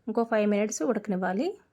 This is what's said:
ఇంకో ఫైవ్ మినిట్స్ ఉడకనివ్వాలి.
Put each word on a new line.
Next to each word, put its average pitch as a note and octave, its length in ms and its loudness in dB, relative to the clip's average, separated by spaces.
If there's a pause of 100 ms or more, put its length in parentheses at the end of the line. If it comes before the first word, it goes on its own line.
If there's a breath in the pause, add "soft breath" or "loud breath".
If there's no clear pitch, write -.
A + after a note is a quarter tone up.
ఇంకో A3+ 240 0
ఫైవ్ G#3+ 220 2
మినిట్స్ G#3 380 0
ఉడకనివ్వాలి. G3 560 -2 (260)